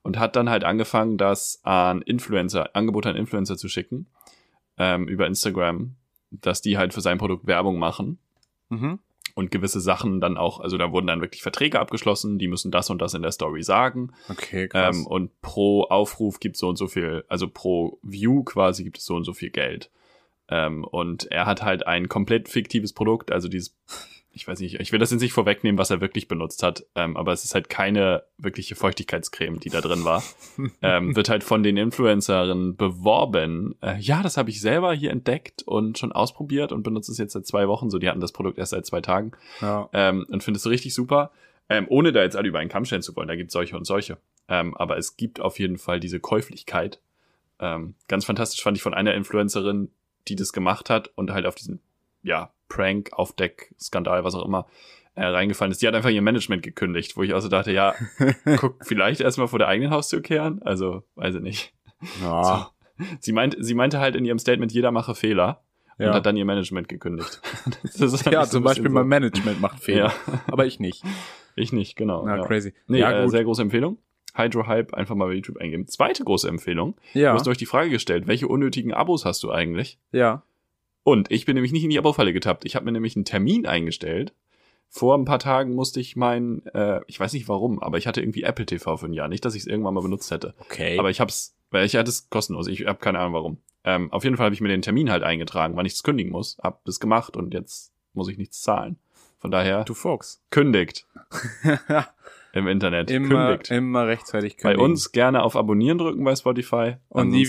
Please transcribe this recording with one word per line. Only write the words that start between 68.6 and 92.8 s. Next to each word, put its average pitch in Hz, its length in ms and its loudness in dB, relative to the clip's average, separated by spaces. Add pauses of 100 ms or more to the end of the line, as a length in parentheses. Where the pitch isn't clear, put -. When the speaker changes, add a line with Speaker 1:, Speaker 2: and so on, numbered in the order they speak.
Speaker 1:
ein - 80 0
bisschen 123 140 2
Speaker 2:
Beispiel 139 60 2
Speaker 1:
so. 131 40 2
Speaker 2:
mein 127 140 4
Management 107 520 2
macht 98 200 -2
Fehler. 104 320 2 (140)
Speaker 1:
Ja. 135 120 -4 (120)
Speaker 2:
Aber 131 160 2
ich - 140 -6
nicht. 95 220 -6 (540)
Speaker 1:
Ich 117 160 -2
nicht, 104 240 -2
genau, 101 280 -2
Speaker 2:
Na, 104 140 0
Speaker 1:
ja. 92 80 -2
Speaker 2:
crazy. 104 260 0 (140)
Speaker 1:
Nee, 123 140 4
Speaker 2:
Ja, 113 180 4
Speaker 1:
äh, - 60 4
Speaker 2:
gut. 123 80 4
Speaker 1:
sehr 117 120 4
große 117 180 2
Empfehlung. 120 360 0 (360)
Hydro 113 320 0
Hype 113 280 0
einfach 101 200 -4
mal 98 120 0
bei 92 80 -2
YouTube - 240 -8
eingeben. 85 300 -6
Zweite - 360 0
große 185 240 2
Empfehlung. 87 460 -2 (180)
Speaker 2:
Ja. 139 200 6
Speaker 1:
Du 110 60 4
hast 139 100 0
euch 123 100 0
die 117 80 -6
Frage 156 240 2
gestellt, 90 360 0
welche 113 220 0
unnötigen 131 460 0
Abos 170 320 0
hast - 160 -2
du - 80 -4
eigentlich? 85 480 -2 (140)
Speaker 2:
Ja. 123 300 2 (600)
Speaker 1:
Und 110 260 6
ich 117 140 0
bin 139 100 2
nämlich 127 180 0
nicht 165 120 0
in 156 60 0
die 147 80 2
Abo-Falle 147 340 4
getappt. 90 320 -2
Ich - 120 -6
hab - 80 -2
mir 120 80 -2
nämlich 113 240 -2
einen 101 100 0
Termin 156 400 2
eingestellt. 82 640 -2 (560)
Vor 135 300 4
ein 131 80 0
paar 139 140 2
Tagen 131 340 0
musste 127 260 -2
ich - 160 -10
mein, 120 500 0
äh, 104 420 0
ich - 120 -16
weiß 98 120 0
nicht 123 160 -6
warum, 107 340 0
aber 82 160 -2
ich - 80 -4
hatte 117 160 -2
irgendwie - 220 -4
Apple - 220 -2
T 87 120 -4
V 80 180 -2
für 85 100 -10
ein 85 60 -6
Jahr. 76 160 -4
Nicht, 90 160 -6
dass 110 100 -2
ich's 101 120 -10
irgendwann 104 280 -2
mal 92 80 -2
benutzt 95 280 -6
hätte. - 300 -6
Speaker 2:
Okay. 87 380 -4
Speaker 1:
Aber 95 120 2
ich 98 100 -2
hab's, - 340 -2 (160)
weil 98 160 4
ich 101 100 0
hatte 113 120 4
es - 220 -6
kostenlos. 90 380 -2
Ich 95 180 -6